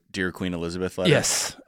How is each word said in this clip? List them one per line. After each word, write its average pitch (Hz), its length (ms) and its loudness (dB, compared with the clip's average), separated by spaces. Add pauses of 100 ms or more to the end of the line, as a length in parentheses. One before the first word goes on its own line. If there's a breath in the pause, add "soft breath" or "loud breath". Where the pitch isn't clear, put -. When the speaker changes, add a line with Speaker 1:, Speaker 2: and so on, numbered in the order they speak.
(120)
Speaker 1:
Dear 92 200 -2
Queen 92 220 -4
Elizabeth 87 460 -4
letter? 92 100 4
Speaker 2:
Yes. - 460 2 (120)